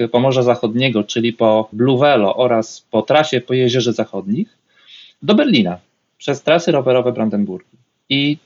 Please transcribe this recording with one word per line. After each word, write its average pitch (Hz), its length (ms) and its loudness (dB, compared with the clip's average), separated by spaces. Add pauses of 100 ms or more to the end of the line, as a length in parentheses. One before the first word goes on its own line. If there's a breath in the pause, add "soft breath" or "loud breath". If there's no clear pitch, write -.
(120)
Pomorza 131 300 2
Zachodniego, 120 640 0
czyli 117 280 -2
po 110 400 0
Blue 123 260 0
Velo 123 380 2
oraz 117 540 -2
po 110 120 0
trasie 143 380 0
po 127 140 -6
Jeziorze 123 380 0
Zachodnich, 107 560 -4 (720 loud breath)
do 147 120 2
Berlina, 135 440 2 (400)
przez - 240 -6
trasy 170 300 2
rowerowe 127 400 0
Brandenburgii. 104 680 -6 (300)
I 143 380 -2